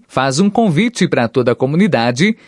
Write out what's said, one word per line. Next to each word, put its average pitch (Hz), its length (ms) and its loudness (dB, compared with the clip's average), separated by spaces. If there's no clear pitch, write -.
faz 135 320 -2
um 202 100 2
convite 208 600 0
pra 120 180 0
toda 123 240 0
a 117 40 0
comunidade 143 800 0